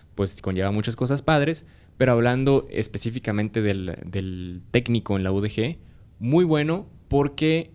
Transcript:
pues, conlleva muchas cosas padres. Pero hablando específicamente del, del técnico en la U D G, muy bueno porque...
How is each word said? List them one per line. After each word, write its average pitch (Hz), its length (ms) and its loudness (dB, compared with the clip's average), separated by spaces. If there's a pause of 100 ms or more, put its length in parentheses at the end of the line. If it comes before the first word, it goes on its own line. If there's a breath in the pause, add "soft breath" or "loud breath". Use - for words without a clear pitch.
(160 loud breath)
pues, 98 260 -2
conlleva 95 300 -2
muchas 107 240 -2
cosas 135 260 -2
padres. 156 460 0 (280 soft breath)
Pero 127 180 4
hablando 131 580 4
específicamente 110 920 -2
del, 98 420 -2
del 90 680 -8
técnico 117 440 2
en 95 80 0
la 92 80 0
U 98 100 0
D 104 60 -2
G, 117 300 -2 (400 soft breath)
muy 143 260 2
bueno 156 440 0 (200)
porque... 156 680 0